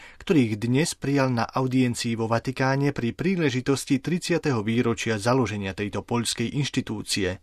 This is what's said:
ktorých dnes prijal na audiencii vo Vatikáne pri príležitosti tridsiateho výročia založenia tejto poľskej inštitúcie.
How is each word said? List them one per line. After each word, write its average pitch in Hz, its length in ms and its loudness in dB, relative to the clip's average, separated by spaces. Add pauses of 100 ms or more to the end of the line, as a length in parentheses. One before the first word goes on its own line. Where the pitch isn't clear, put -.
(180)
ktorých 120 400 2
dnes 127 400 0
prijal 139 320 2
na 117 160 2
audiencii 123 720 0
vo 113 80 -2
Vatikáne 131 640 0
pri 117 240 -2
príležitosti 139 880 0
tridsiateho 156 640 0
výročia 113 560 0
založenia 104 560 0
tejto 104 240 -4
poľskej 117 560 -2
inštitúcie. 104 840 -2